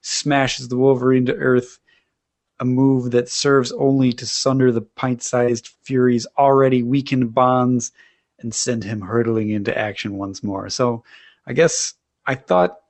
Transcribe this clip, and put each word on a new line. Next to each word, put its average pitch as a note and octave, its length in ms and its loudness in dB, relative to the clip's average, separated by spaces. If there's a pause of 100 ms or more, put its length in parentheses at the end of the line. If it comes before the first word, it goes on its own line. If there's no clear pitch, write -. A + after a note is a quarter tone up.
smashes C3+ 680 -2
the B2 80 -4
Wolverine B2+ 500 4
to B2+ 80 -2
earth, B2+ 440 0 (800)
a B2 60 -6
move B2+ 460 2
that B2 180 0
serves C#3 440 0
only C3+ 400 2
to B2 120 -10
sunder C3 460 0
the A2+ 100 0
pint-sized B2 880 -4 (140)
Fury's B2 460 0 (100)
already C3+ 460 4
weakened B2+ 500 -2
bonds B2+ 580 2 (480)
and A2+ 140 -10
send A#2 300 -4
him G#2 180 -6
hurtling A2 480 0
into G#2+ 280 -2
action G2+ 400 -6
once G2 260 -10
more. G2 260 -8
So A#2 340 -2 (440)
I A#2 60 -8
guess D#3+ 420 0 (300)
I C3 100 -2
thought F3+ 420 0 (120)